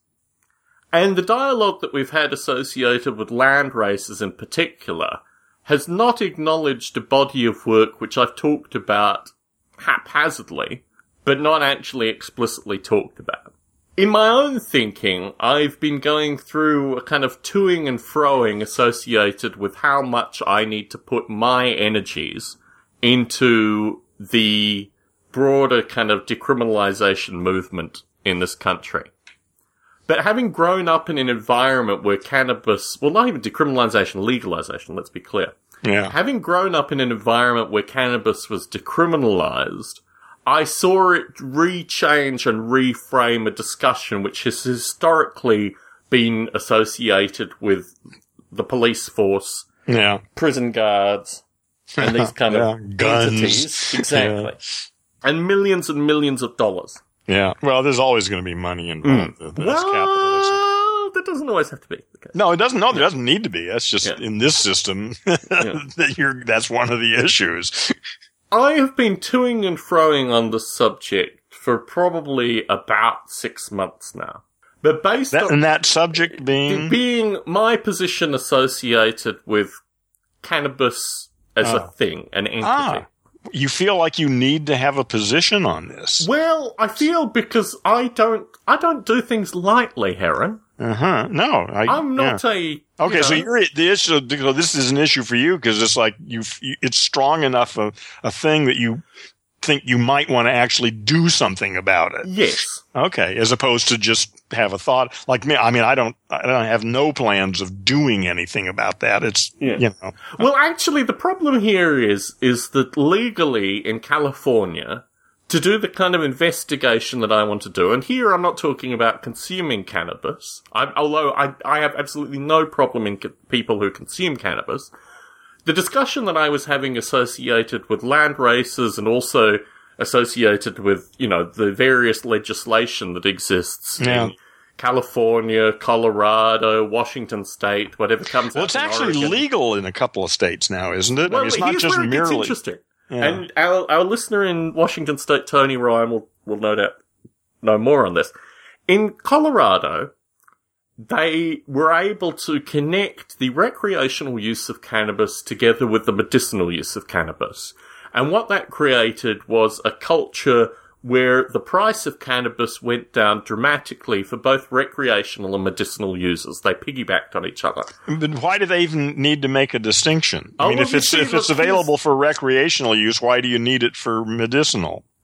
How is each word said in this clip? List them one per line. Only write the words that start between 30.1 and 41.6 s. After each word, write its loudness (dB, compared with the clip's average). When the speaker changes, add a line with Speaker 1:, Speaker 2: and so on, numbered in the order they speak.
Speaker 1:
having 0
grown 2
up 0
in -4
an 0
environment 0
where 2
cannabis, -2
well, 2
not 4
even -4
decriminalization, 0
legalization, -4
let's -12
be -14
clear. -4
Speaker 2:
Yeah. 2
Speaker 1:
Having 0
grown 0
up 0
in -2
an 0
environment 0
where 0
cannabis -2
was -6
decriminalized, -2
I 4
saw 4
it -2
rechange 0